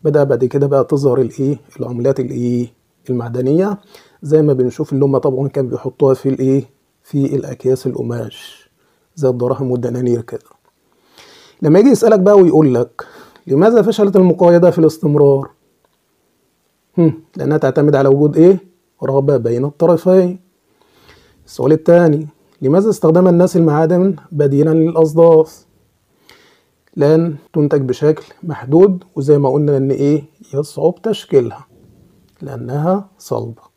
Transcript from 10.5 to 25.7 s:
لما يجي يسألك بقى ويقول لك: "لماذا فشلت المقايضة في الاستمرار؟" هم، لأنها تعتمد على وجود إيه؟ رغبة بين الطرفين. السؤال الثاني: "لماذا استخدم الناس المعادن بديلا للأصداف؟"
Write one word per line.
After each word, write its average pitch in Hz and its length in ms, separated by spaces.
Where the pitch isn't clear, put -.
لما 160 160
يجي 233 100
يسألك 220 320
بقى 202 180
ويقول 156 360
لك: - 320
"لماذا 202 360
فشلت 202 340
المقايضة 175 540
في 160 80
الاستمرار؟" 147 720
هم، 160 240
لأنها 151 220
تعتمد 147 360
على 139 140
وجود 143 280
إيه؟ 175 220
رغبة 139 340
بين 117 280
الطرفين. 180 760
السؤال 131 260
الثاني: 156 560
"لماذا 180 280
استخدم 180 380
الناس 175 280
المعادن 165 600
بديلا 147 420
للأصداف؟" 160 920